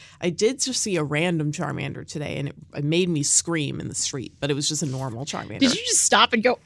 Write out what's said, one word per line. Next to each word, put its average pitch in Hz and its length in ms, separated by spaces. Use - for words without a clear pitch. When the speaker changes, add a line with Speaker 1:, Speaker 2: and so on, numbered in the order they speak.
Speaker 1:
I 175 100
did 226 300
just 254 220
see 196 140
a 151 80
random 151 480
Charmander 139 540
today, - 300
and 139 120
it, - 80
it 143 100
made 170 240
me 151 140
scream 147 560
in - 80
the 143 80
street, - 460
but 143 100
it 143 40
was 143 140
just 156 140
a 151 40
normal 131 380
Charmander. - 360
Speaker 2:
Did 262 160
you 466 100
just 453 160
stop - 300
and 226 100
go, 247 240